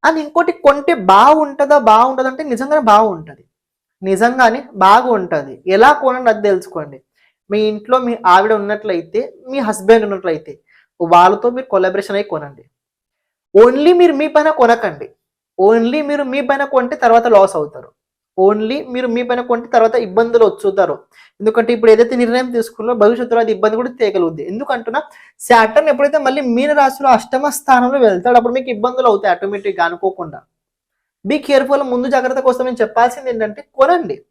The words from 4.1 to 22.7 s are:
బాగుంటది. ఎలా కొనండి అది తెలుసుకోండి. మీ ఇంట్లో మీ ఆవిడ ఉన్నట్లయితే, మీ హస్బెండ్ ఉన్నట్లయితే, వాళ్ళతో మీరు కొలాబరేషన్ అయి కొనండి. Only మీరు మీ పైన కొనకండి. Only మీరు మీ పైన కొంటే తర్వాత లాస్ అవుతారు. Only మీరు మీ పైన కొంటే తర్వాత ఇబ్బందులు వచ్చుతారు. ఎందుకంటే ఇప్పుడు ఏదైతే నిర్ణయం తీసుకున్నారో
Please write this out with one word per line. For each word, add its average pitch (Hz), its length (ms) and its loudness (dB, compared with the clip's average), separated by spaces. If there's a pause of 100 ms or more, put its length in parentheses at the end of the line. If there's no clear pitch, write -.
బాగుంటది. 190 800 2 (120)
ఎలా 208 260 4
కొనండి 254 380 -2
అది 208 120 -2
తెలుసుకోండి. 170 560 -4 (520)
మీ 208 80 -2 (100)
ఇంట్లో 214 300 -4
మీ 247 140 -4 (140)
ఆవిడ 190 260 4
ఉన్నట్లయితే, 208 680 -4 (280)
మీ 269 100 -6
హస్బెండ్ 214 480 0
ఉన్నట్లయితే, 165 480 -8 (460)
వాళ్ళతో 180 500 2
మీరు 254 160 -10
కొలాబరేషన్ 196 540 -2
అయి 208 120 -8
కొనండి. 143 320 -14 (920)
Only 262 420 6
మీరు 349 240 4
మీ 302 80 -2
పైన 302 220 2
కొనకండి. 233 560 0 (520)
Only 226 480 2
మీరు 285 180 -4
మీ 262 240 -6
పైన 277 160 0
కొంటే 254 320 -2
తర్వాత 233 300 2
లాస్ 196 300 4
అవుతారు. 147 320 -10 (500)
Only 214 400 0 (140)
మీరు 247 160 -4
మీ 233 140 -4
పైన 240 180 -4
కొంటే 240 280 -4
తర్వాత 226 280 2
ఇబ్బందులు 226 480 0
వచ్చుతారు. 190 520 -2 (440)
ఎందుకంటే 226 320 0
ఇప్పుడు 226 200 0
ఏదైతే 233 240 0
నిర్ణయం 247 360 -2
తీసుకున్నారో 226 460 -6